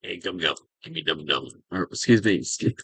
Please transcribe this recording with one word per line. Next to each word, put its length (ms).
Hey, 160
gum 200
gum, 180
give 100
me 80
dum 240
dum. 240
Or, 120
excuse 400
me, 120
excuse 480